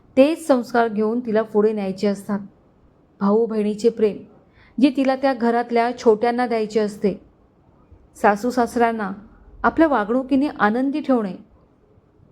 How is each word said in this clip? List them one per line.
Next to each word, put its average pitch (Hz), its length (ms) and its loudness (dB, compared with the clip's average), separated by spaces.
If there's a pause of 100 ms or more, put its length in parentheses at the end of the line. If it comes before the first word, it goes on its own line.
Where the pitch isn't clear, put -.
(160)
तेच 311 300 4
संस्कार 233 420 2
घेऊन 214 380 -2
तिला 220 160 0
पुढे 214 300 0
न्यायचे 196 340 -4
असतात. 202 320 -4 (800)
भाऊ-बहिणीचे 214 680 0
प्रेम, 220 280 0 (640)
जे 269 160 4
तिला 262 200 0
त्या 269 180 0
घरातल्या 233 640 0
छोट्यांना 240 480 2
द्यायचे 220 340 -2
असते. 208 340 -2 (1000)
सासू-सासऱ्यांना 226 960 0 (500)
आपल्या 302 260 2
वागणुकीने 262 580 0
आनंदी 262 540 -2
ठेवणे. 226 340 -2 (960)